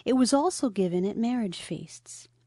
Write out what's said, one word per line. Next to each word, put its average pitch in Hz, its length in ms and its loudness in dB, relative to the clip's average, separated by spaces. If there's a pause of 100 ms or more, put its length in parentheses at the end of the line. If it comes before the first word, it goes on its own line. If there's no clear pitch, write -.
It 254 140 2
was 254 160 4
also 285 360 2
given 185 360 0
at 202 100 -2
marriage 233 460 -2
feasts, - 680 -12 (200)